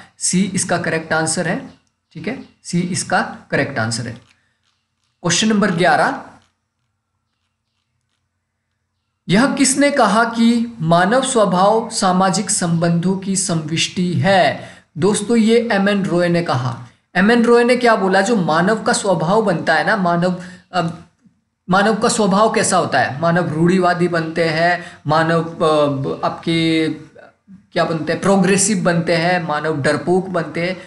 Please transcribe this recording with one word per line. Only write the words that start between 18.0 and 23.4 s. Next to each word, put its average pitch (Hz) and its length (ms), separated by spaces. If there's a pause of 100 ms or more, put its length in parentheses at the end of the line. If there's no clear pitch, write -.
जो 226 160
मानव 175 460
का - 100
स्वभाव 190 500
बनता 165 320
है 151 120
ना, 208 100
मानव, 175 460 (300)
अ, 175 140 (840)
मानव 202 240
का 226 140
स्वभाव 214 440
कैसा 220 240
होता 143 240
है, 127 200
मानव 170 340